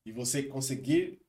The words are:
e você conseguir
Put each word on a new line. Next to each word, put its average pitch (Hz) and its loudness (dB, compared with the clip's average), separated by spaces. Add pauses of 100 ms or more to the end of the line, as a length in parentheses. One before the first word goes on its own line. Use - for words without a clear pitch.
e 110 -10
você 123 0
conseguir 135 0